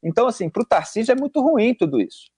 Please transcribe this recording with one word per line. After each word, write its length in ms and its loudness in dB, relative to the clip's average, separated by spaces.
Então, 240 2
assim, 220 -4
pro 160 -4
Tarcísio 460 -2
é 40 4
muito 260 -2
ruim 340 2
tudo 260 0
isso. 360 -8